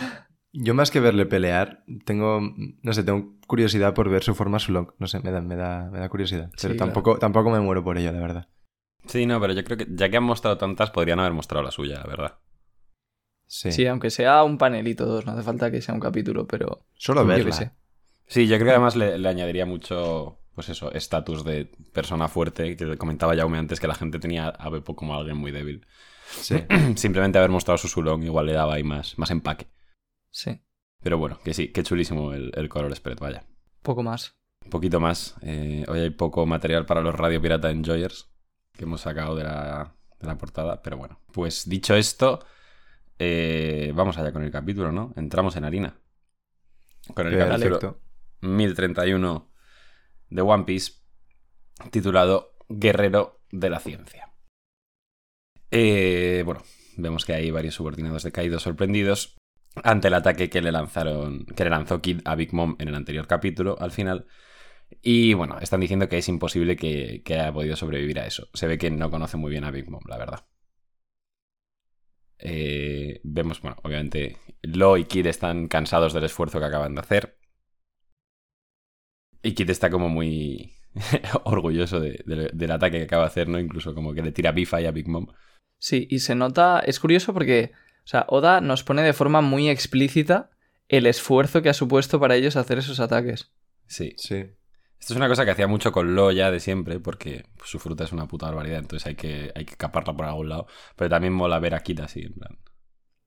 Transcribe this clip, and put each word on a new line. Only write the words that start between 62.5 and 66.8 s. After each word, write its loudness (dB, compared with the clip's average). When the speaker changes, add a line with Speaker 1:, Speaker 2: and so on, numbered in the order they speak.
Speaker 3:
Mom 0
en -6
el -4
anterior -8
capítulo, 0
al -4
final. -4
Y 6
bueno, -2
están -2
diciendo 2
que 0
es -2
imposible 0
que, -6